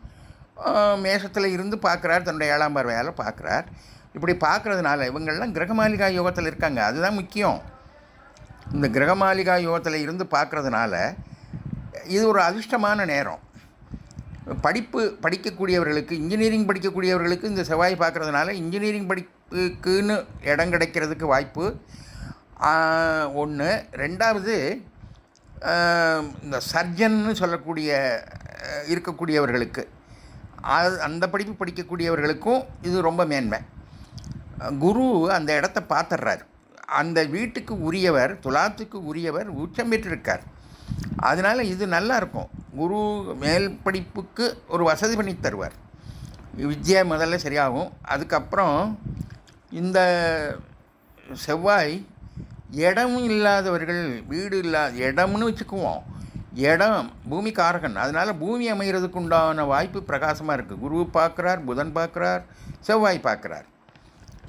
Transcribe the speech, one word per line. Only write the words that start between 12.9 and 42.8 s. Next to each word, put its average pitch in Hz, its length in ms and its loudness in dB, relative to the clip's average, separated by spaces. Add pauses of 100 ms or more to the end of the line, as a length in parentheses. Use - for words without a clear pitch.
நேரம். 143 360 -2 (1200)
படிப்பு 226 360 0 (220)
படிக்கக்கூடியவர்களுக்கு, 170 960 0
இன்ஜினியரிங் 214 480 2
படிக்கக்கூடியவர்களுக்கு 185 840 0
இந்த 190 180 -2
செவ்வாய் 175 320 4
பார்க்கறதுனால 165 600 0
இன்ஜினியரிங் 202 500 -2
படிப்புக்குன்னு 185 1040 0 (360)
இடம் 170 220 2
கிடைக்கிறதுக்கு 160 600 0
வாய்ப்பு, 147 320 0 (1040)
ஆ, - 20 6 (720)
ஒண்ணு. 151 260 0 (340)
ரெண்டாவது, 208 520 0 (1160)
ஆ, - 20 4 (720)
இந்த 139 140 -6 (140)
சர்ஜன்னு 208 720 2
சொல்லக்கூடிய, 165 500 -2 (320)
ஆ, - 560 -12 (140)
இருக்கக்கூடியவர்களுக்கு, 147 920 0 (920)
அது, 180 180 4 (140)
அந்த 170 240 -2
படிப்பு 196 260 -4
படிக்கக்கூடியவர்களுக்கும் 170 1040 0 (260)
இது 180 200 2
ரொம்ப 170 140 2 (100)
மேன்மை. 113 280 0 (1200)
குரு 214 220 4 (320)
அந்த 151 220 0
இடத்த 196 200 0 (140)
பார்த்துடுறாரு. 147 500 0 (560)
அந்த 165 200 2 (160)
வீட்டுக்கு 226 380 -6 (140)
உரியவர், 165 460 4 (100)
துலாத்துக்கு 208 540 -2 (120)
உரியவர் 170 380 -4 (140)
உச்சம் 226 300 -4
பெற்றிருக்கார். 170 520 -2 (840)
அதனால 196 340 2 (100)
இது 190 140 -2
நல்லா 190 320 2
இருக்கும். 123 300 -6 (300)
குரு 185 200 0 (420)